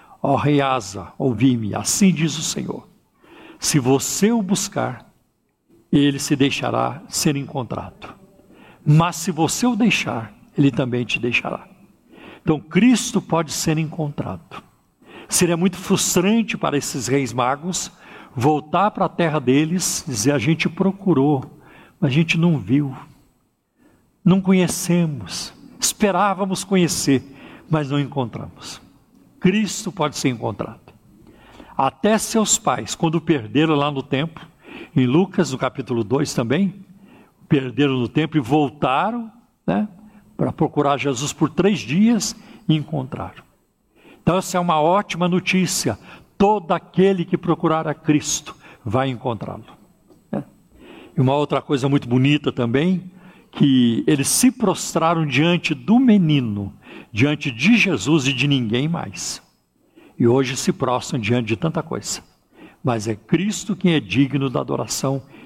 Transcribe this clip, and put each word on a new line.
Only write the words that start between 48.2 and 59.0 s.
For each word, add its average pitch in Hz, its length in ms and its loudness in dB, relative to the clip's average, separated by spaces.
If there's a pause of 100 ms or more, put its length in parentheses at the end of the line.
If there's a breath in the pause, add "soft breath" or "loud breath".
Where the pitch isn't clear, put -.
vai 127 240 0
encontrá-lo, 113 560 -8 (640)
né? - 120 -4 (720 loud breath)
E - 40 2
uma 131 120 2
outra 143 280 0
coisa 139 280 -2
muito 139 180 0
bonita 131 440 2
também, 139 600 0 (400 loud breath)
que 127 560 4
eles 143 200 2
se - 240 4
prostraram 165 720 0
diante 160 480 0
do 143 260 2
menino, 147 720 2 (380 loud breath)
diante 147 400 0
de 139 240 2
Jesus 143 520 2
e 139 60 0
de 131 140 -2
ninguém 127 400 0
mais. - 540 -8 (760 soft breath)